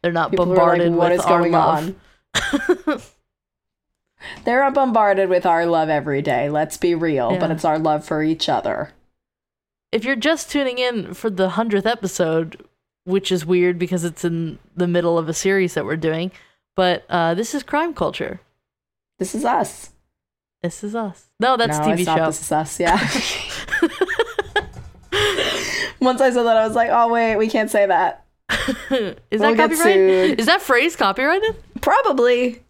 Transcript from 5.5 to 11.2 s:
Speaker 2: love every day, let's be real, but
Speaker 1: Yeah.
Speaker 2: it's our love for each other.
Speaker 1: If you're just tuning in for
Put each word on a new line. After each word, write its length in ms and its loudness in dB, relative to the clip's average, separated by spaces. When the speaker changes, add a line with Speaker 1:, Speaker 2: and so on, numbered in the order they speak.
Speaker 2:
love 220 2
every 340 0
day, 260 0
let's 280 -2
be 180 0
real, 360 0
but 180 0
Speaker 1:
Yeah. 80 -2
Speaker 2:
it's 80 -8
our 140 2
love 260 -2
for 180 -4
each 260 -2
other. 440 -4
Speaker 1:
If 140 -2
you're 120 0
just 340 -2
tuning 280 -2
in 340 -2
for 160 -6